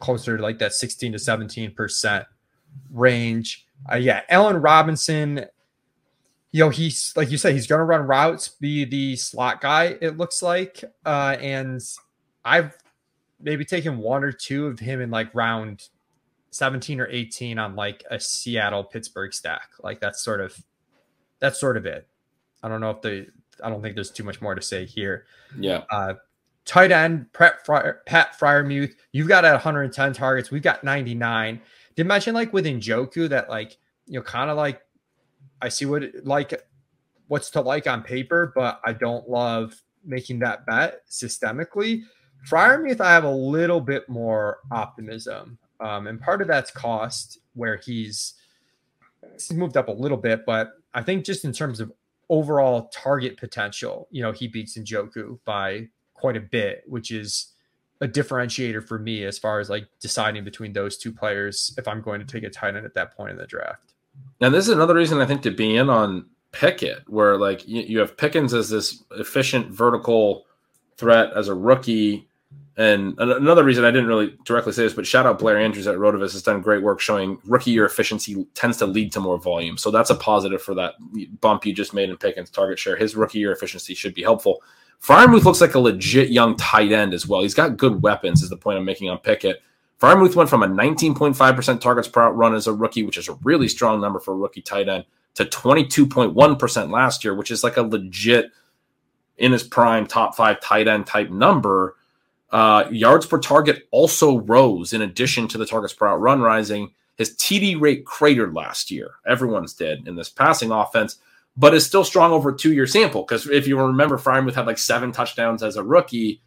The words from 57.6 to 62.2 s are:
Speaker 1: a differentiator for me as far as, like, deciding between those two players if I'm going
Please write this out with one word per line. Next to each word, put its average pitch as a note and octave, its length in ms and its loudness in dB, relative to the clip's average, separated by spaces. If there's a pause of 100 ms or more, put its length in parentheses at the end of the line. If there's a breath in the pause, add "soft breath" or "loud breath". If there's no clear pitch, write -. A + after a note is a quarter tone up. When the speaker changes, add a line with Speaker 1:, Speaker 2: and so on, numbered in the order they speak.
Speaker 1:
a C#3+ 60 -6
differentiator B2 800 -6
for A2 140 -10
me G#2+ 240 -8
as - 120 -10
far G#2+ 220 -4
as, G2+ 100 -8
like, G#2+ 180 -8 (140)
deciding G#2+ 440 -6
between G#2 280 -14
those G2+ 240 -6
two A#2 160 -12
players G2+ 640 -6
if G#2 120 -10
I'm A2 120 -8
going G#2 200 -10